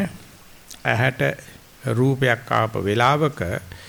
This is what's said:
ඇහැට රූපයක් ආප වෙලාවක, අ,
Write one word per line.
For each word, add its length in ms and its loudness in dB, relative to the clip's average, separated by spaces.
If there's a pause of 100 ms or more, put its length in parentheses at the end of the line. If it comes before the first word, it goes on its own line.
(800)
ඇහැට 400 0 (640)
රූපයක් 640 2
ආප 280 2
වෙලාවක, 640 2
අ, 100 -4 (380)